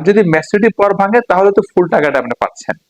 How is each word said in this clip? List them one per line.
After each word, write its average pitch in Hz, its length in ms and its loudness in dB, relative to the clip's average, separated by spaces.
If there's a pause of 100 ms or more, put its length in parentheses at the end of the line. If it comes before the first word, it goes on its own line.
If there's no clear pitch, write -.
যদি 208 160 2 (100)
ম্যাচুরিটি 202 460 0
পর 202 120 2 (100)
ভাঙে, 202 200 0 (100)
তাহলে 190 260 2
তো 214 120 2
ফুল 180 160 0 (100)
টাকাটা 147 280 0
আপনি 120 200 -6
পাচ্ছেন। - 340 -8 (140)